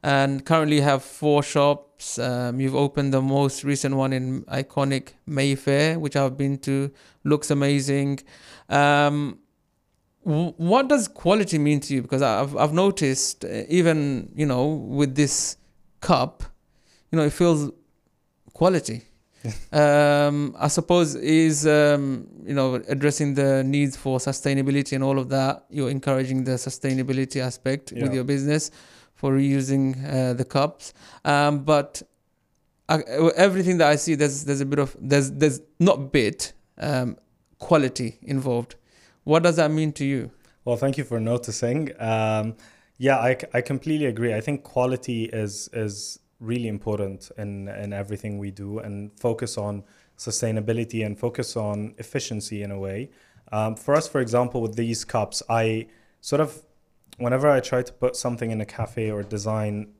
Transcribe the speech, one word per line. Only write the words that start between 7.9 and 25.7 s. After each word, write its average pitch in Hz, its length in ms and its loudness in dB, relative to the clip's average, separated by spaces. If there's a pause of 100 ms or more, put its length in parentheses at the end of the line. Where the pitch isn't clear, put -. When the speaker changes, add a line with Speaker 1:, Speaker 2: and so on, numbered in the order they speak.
Speaker 1:
Um, 143 680 4 (880)
w-, 165 320 0
what 220 320 2
does 285 180 4
quality 185 520 2
mean 147 220 4
to 143 120 -6
you? 127 80 0
Because 135 220 0
I've, 127 340 0
I've 151 160 2
noticed, 170 720 0
uh, 110 240 -6
even, 156 680 2
you 147 120 0
know, 127 200 2
with 139 480 0
this - 420 0 (440)
cup, 131 420 0 (680)
you 160 60 0
know, 156 80 2
it 147 80 0
feels 156 380 2 (840)
quality. 165 500 0 (400)
Speaker 2:
<laughs> 110 80 -6 (220)
Speaker 1:
Um, 147 840 4
I 147 120 0
suppose 165 460 2
is, 156 520 4
um, 147 600 4 (180)
you 107 80 -6
know, 131 220 2 (120)
addressing 143 460 0
the 135 300 2
needs 139 340 0
for 131 220 -2
sustainability 139 760 0
and 135 100 -2
all 135 160 0
of 127 100 -4
that. 135 400 -2
You're 135 200 -2